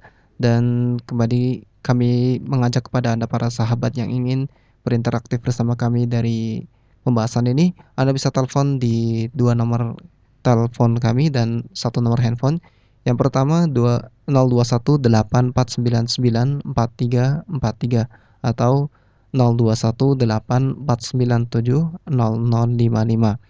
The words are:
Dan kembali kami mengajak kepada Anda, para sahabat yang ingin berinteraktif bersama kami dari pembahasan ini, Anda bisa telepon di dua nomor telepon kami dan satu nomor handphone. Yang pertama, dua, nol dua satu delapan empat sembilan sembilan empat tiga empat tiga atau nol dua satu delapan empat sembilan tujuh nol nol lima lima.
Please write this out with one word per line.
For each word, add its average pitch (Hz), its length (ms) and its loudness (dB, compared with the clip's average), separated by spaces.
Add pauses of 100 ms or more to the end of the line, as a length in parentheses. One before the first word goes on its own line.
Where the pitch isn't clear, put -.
(420)
Dan 120 540 2 (100)
kembali 123 560 -2 (240)
kami 123 560 2
mengajak 127 480 -2
kepada 120 240 -2
Anda, 117 160 -4
para 117 160 -2
sahabat 117 480 -2
yang 120 160 -4
ingin 127 400 -2 (320)
berinteraktif 120 600 -2
bersama 120 360 -2
kami 120 320 0
dari 117 560 -2 (400)
pembahasan 120 400 0
ini, 151 280 2 (200)
Anda 135 160 0
bisa 135 240 -2
telepon 139 480 0
di 113 440 0 (120)
dua 120 160 2
nomor 117 400 -2 (480)
telepon 117 560 2
kami 120 320 0
dan 117 320 -2 (120)
satu 120 280 -4
nomor 117 160 2
handphone. 120 400 0 (480)
Yang 123 160 0
pertama, 143 480 2
dua, 120 320 0 (240)
nol 131 240 2
dua 120 160 2
satu 143 320 2
delapan 123 560 2
empat 127 240 -2
sembilan 120 320 0
sembilan 123 560 0
empat 123 220 -2 (100)
tiga 127 480 0
empat 120 320 -4
tiga 117 240 0 (400)
atau 127 480 0 (400)
nol 123 240 2
dua 117 240 2
satu 131 400 0
delapan 123 560 0
empat 127 320 -4
sembilan 120 480 0
tujuh 143 560 -2
nol 117 320 0
nol 117 320 2
lima 117 320 2
lima. 113 320 2 (100)